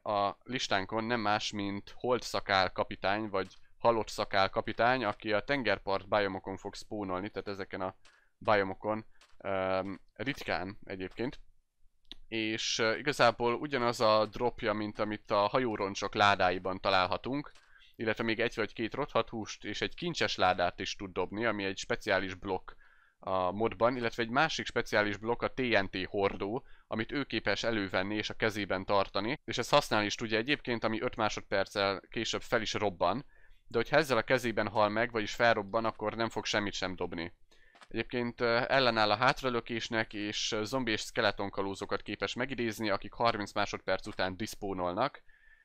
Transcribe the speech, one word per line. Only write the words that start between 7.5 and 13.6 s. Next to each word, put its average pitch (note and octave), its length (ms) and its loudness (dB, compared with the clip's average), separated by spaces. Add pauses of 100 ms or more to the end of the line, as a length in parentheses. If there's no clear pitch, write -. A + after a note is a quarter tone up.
a F#2 140 -4 (420)
biomokon, G#2+ 680 0 (320)
öm, F#2+ 640 -2 (120)
ritkán G2+ 720 -4
egyébként. G2 540 -6 (880)
És, A2 520 -2
ö, A2 180 2
igazából A#2+ 560 4
ugyanaz A#2+ 460 -2